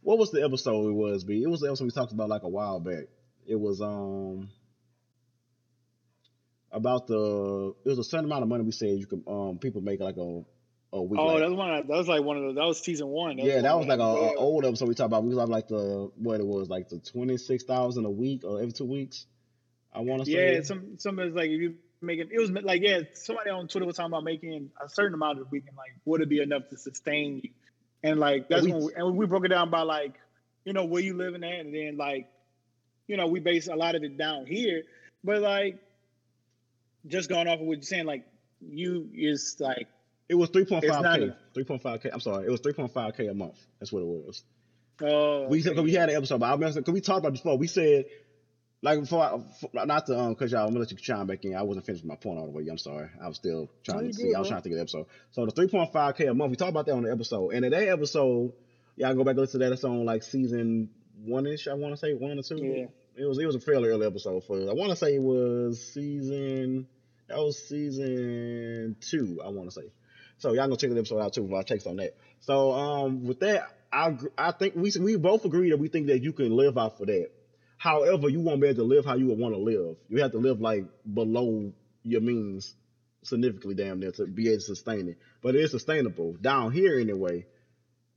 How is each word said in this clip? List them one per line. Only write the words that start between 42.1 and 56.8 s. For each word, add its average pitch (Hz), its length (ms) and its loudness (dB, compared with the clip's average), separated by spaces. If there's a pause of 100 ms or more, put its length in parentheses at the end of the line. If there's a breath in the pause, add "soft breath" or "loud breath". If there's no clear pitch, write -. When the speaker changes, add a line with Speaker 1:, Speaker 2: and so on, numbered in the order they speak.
Speaker 1:
I'm 117 100 -6
sorry. 98 260 -4
It 117 40 0
was 123 100 0
three 147 120 0
point 139 200 -4
five 110 220 -2
K 117 120 -2
a 101 80 -4
month. 95 240 -6 (200)
That's 101 140 -10
what 101 80 -2
it 85 60 -4
was. 85 360 -8 (600)
Speaker 2:
Oh, 147 460 2
Speaker 1:
We, 151 120 4
Speaker 2:
okay. 139 140 0
Speaker 1:
'cause 156 100 2
we 165 80 4
had 170 160 6
an 151 80 2
episode, 135 240 0
but 120 60 4
I 127 60 4
remember, 151 300 0
'cause 160 120 0
we 190 80 0
talked 190 180 2
about 156 120 0
it 127 100 -6
before. 143 160 2
We 147 80 2
said, 151 400 6 (720 loud breath)
like, 151 200 4
before, 165 220 2
I, 123 160 2 (220)
for, 147 80 -10 (180)
not 151 200 2
to, 127 120 0
um, 117 160 2
'cause 120 160 -2
y'all, 113 120 2
I'm 107 60 2
gonna 117 120 0
let 113 100 -2
you 95 60 -12
chime 101 300 -4
back 95 180 -6
in. 95 100 -4
I 92 80 -4
wasn't 98 220 -4
finished 82 220 -8
my 76 100 -8
point 85 220 -8
all 78 80 -8
the 73 60 -12
way. 76 180 -6
I'm 80 80 -8
sorry. 76 300 -10 (120)
I 90 80 -10
was 78 80 -12
still 80 320 -4 (140)
trying - 160 -4
Speaker 2:
No, - 60 -2
Speaker 1:
to - 20 -4
Speaker 2:
you 240 80 -6
Speaker 1:
see. 214 140 -8
Speaker 2:
good, - 80 4
Speaker 1:
I - 20 0
was 196 100 -2
Speaker 2:
bro. 208 40 -2
Speaker 1:
trying - 100 -6
to - 20 -16
think - 80 -4
of - 40 -2
the 82 60 -2
episode. 82 240 -8 (260 soft breath)
So 120 120 -2
the 110 80 -2
three 180 160 4
point 175 240 0
five 143 240 2
K 165 120 2
a 123 40 2
month, 135 200 2
we 123 40 -4
talked 185 140 -2
about 156 160 0